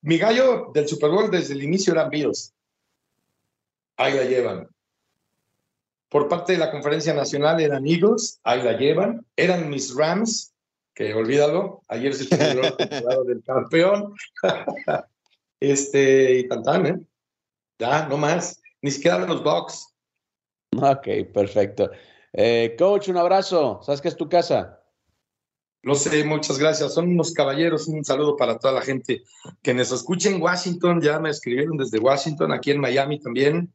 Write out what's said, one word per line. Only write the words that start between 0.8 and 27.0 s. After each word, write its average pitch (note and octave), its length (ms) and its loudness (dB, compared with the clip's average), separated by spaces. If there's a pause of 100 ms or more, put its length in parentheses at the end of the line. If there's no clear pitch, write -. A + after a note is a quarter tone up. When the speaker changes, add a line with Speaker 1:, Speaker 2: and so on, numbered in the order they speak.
Speaker 1:
Super D3+ 220 0
Bowl G3+ 200 2
desde E3+ 240 -2
el C#3 100 -6
inicio F3 280 0
eran D#3 180 2
Bills. C#3+ 440 -4 (1400)
Ahí C3+ 160 0
la C3+ 100 2
llevan. A#2+ 460 -2 (1400)
Por D3 220 0
parte E3+ 240 0
de E3+ 60 0
la D#3 120 0
conferencia D3+ 420 -2
nacional D3 460 0
eran C#3 260 0
Eagles, F3 580 0
ahí B2 200 0
la A#2 140 0
llevan. E3 480 0 (100)
Eran F3 340 0
mis C3+ 240 -6
Rams, F3+ 600 -2 (420)
que G#2+ 180 -4
olvídalo, D3 760 0
ayer C3 240 -2
se C3 140 -8
terminó C#3+ 340 2
la - 160 -2
Speaker 2:
<laughs> - 0 -
Speaker 1:
temporada B2+ 460 -2
del B2 200 -4
campeón. F3 680 0 (280)
<laughs> - 600 -4 (580)
Este, C3+ 800 4
y B2+ 80 -2
tan A#2 160 -6
tan, F3 220 2
¿eh? E3+ 140 -2 (800)
Ya, D3 280 0
no C3+ 80 -2
más. D#3 460 -2 (200)
Ni C#3+ 100 -2
siquiera F3 280 2
los F3 240 -4
Bucks. - 500 -4 (840)
Speaker 3:
Ok, C3+ 300 0 (260)
perfecto. G2+ 580 0 (400)
Eh, A#2 480 2
coach, G3 300 2
un F3+ 80 0
abrazo. F3 680 2
Sabes C#3+ 160 -4
que - 80 -4
es D3 80 -4
tu D#3 140 -6
casa. E3+ 500 0 (1000)
Speaker 1:
Lo C#3 140 2
sé, D3 280 0
muchas D3+ 360 -2
gracias. D3+ 340 0
Son E3+ 160 0